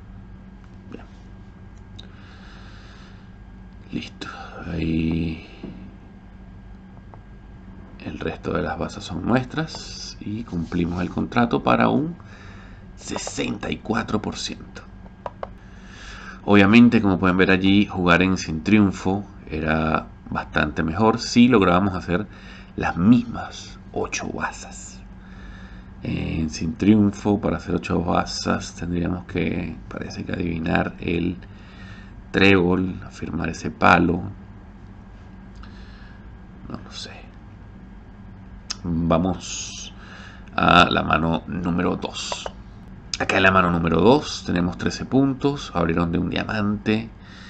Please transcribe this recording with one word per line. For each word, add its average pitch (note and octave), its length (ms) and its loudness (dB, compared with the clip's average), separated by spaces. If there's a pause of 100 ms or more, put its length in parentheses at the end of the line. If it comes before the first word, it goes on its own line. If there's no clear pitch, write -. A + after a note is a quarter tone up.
(920)
Bien. - 140 -16 (3000)
Listo. - 340 -10 (400)
Ahí E2 800 -2 (2500)
el - 200 -10
resto - 320 -6
de E2 120 -2
las D#2+ 140 -4
bazas - 280 -8
son E2+ 200 -6
nuestras - 920 -4
y G#2+ 240 -8
cumplimos F2 580 -2
el F2+ 80 -2
contrato A#2+ 540 0
para A#2 240 4
un C#3+ 300 0 (800)
sesenta - 760 -6
y - 60 -4
cuatro - 440 -2
por - 140 -6
ciento. - 460 -10 (1700)
Obviamente, A2 540 10
como F#2+ 160 4
pueden F2+ 200 4
ver F#2 120 6
allí, F#2+ 380 6
jugar F2 340 4
en F#2 160 4
sin D#2 260 -6
triunfo G2+ 640 4 (240)
era D#2 560 0 (240)
bastante D#2 540 0
mejor A2 360 4
si A#2+ 280 6
lográbamos F#2 480 6
hacer F2+ 320 -2 (480)
las E2 220 -4
mismas - 840 2 (120)
ocho - 400 -6
bazas. - 680 -10 (1000)
En D#2+ 480 -2
sin E2 240 -4
triunfo, G2+ 680 4
para F2 160 0
hacer F2+ 160 -4
ocho F2 300 0
bazas, F2+ 720 -2
tendríamos F2 500 -2
que, F2 500 -2 (140)
parece - 340 -10
que - 100 -6
adivinar E2+ 680 -2
el E2+ 380 -2 (920)
trébol, F#2 760 4
afirmar - 460 -6
ese - 220 -6
palo. F2 500 4 (2500)
No - 80 -10
lo - 140 -16
sé. - 220 -12 (1700)
Vamos E2+ 1080 -2 (640)
a E2+ 360 6
la D#2+ 100 2
mano D#2+ 460 0
número F2 480 -2
dos. - 520 -8 (680)
Acá - 200 0
en F#2+ 60 6
la F#2+ 80 8
mano F2+ 200 4
número E2+ 300 2
dos C3+ 440 4
tenemos F2+ 320 0
trece - 280 -4
puntos, C#3 680 0
abrieron E2+ 380 2
de F2 60 0
un F2 120 0
diamante. G#2 800 -2 (400)